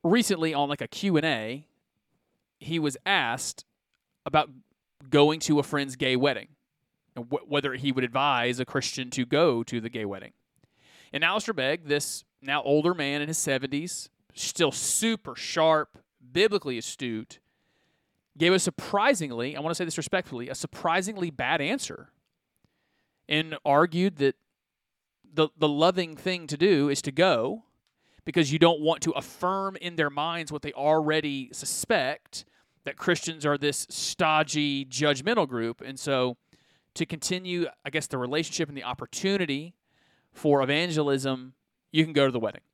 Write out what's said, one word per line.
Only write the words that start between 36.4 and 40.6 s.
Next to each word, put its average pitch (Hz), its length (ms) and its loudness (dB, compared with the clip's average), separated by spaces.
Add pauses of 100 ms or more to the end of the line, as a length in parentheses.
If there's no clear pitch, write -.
to 170 100 -2
continue, 180 600 -4 (180)
I 143 40 -8
guess, 147 180 -4
the 139 100 -6
relationship 143 520 -2
and 143 80 -12
the 107 60 -12
opportunity 160 880 -4 (580)
for 143 300 4